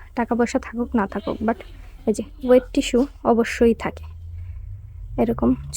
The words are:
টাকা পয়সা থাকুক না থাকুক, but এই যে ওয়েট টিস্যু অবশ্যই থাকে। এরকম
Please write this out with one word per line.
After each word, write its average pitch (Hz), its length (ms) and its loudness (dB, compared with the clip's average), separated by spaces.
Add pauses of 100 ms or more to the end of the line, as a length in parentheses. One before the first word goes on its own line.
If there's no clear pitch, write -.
(180)
টাকা 240 220 0
পয়সা 240 280 2
থাকুক 240 220 -4 (100)
না 196 140 2
থাকুক, - 240 -4 (100)
but 226 100 2 (520)
এই 214 80 6
যে 226 60 -4 (240)
ওয়েট 247 260 8
টিস্যু 262 260 2 (320)
অবশ্যই 233 520 4
থাকে। - 220 -6 (1160)
এরকম 233 260 2 (280)